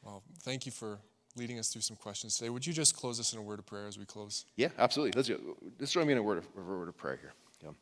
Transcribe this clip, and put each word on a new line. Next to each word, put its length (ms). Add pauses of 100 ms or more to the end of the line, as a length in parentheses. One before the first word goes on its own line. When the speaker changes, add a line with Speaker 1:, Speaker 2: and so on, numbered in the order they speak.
Speaker 1:
Well, 200 (200)
thank 220
you 60
for 300 (340)
leading 240
us 80
through 140
some 160
questions 400
today. 120
Would 160
you 60
just 240
close 240
us 140
in 60
a 20
word 180
of 60
prayer 220
as 120
we 60
close? 400 (100)
Speaker 2:
Yeah, 220
absolutely. 400
Let's 100
go. 300 (220)
Just 120
join 160
me 60
in 60
a 40
word 140
of, 100 (100)
a 40
word 260
of 80
prayer 220
here. 160 (280)
Yeah. 100 (100)